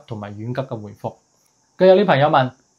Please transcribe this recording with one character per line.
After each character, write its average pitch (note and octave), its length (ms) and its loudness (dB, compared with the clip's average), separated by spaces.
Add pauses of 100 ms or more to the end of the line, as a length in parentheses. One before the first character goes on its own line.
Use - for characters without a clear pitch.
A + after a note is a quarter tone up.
同 A2 140 -12
埋 G#2 160 -14
軟 A2+ 180 -12
骨 C3+ 80 -6
嘅 B2 200 -12
恢 G2+ 100 -16
復。 - 240 -14 (600)
咁 F#3 100 2
有 F#3 80 8
啲 G3 100 2
朋 E3+ 140 2
友 C#3+ 80 2
問： C#3 240 0 (280)